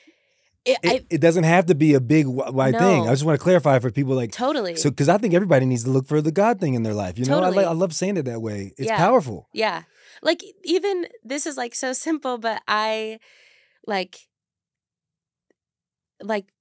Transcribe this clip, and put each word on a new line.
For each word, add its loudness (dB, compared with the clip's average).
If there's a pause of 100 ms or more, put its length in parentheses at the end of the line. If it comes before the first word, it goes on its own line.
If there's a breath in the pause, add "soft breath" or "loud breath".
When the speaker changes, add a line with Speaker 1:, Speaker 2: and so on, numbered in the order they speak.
(640 soft breath)
Speaker 1:
It, 0
Speaker 2:
it, 2
Speaker 1:
I -4
Speaker 2:
it -2
doesn't 4
have 4
to 4
be 4
a 4
big 2
wi-, -6
wide 0
thing. 4
I -
Speaker 1:
No. 2
Speaker 2:
just 0
wanna 2
clarify 4
for -4
people, -2
like, -4
Speaker 1:
Totally. -4
Speaker 2:
so, 0
'cause 0
I 4
think 0
everybody 2
needs -2
to -2
look 0
for 0
the -2
God 0
thing 0
in -2
their -2
life, -6
you -4
know? 2
I 2
Speaker 1:
Totally. 0
Speaker 2:
li-, 4
I -2
love -2
saying -4
it -4
that -8
way. -8
It's -4
Speaker 1:
Yeah. -2
Speaker 2:
powerful. 0
Speaker 1:
Yeah. -4 (380 soft breath)
Like, -2
e-, -20 (100)
even, -2 (180)
this -6
is, -8
like, -8
so -6
simple, -4
but -6
I, -4 (680 soft breath)
like, -6 (1900)
like, -8